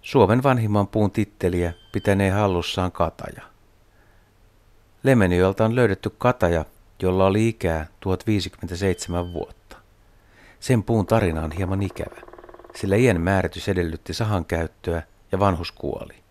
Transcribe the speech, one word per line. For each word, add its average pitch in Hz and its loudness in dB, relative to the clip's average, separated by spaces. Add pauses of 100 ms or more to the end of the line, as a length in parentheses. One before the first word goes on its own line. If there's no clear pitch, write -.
Suomen 117 4
vanhimman 110 2
puun 107 0
titteliä 90 -2 (200)
pitänee 98 2
hallussaan 92 -2
kataja. - -6 (1600)
Lemmenjoelta 95 4
on 113 0
löydetty 107 0
kataja, 85 0 (380)
jolla 92 2
oli 107 2
ikää 80 -4 (140)
tuhat 92 -4
viisikymmentäseitsemän 90 -4
vuotta. - -12 (840)
Sen 117 0
puun 107 0
tarina 87 0
on 80 -6
hieman 95 -4
ikävä, - -8 (540)
sillä 98 0
iän 113 4
määritys 92 -2
edellytti 85 -4
sahan 104 -2
käyttöä 82 -4 (300)
ja 92 -4
vanhus 92 0
kuoli. - -10 (160)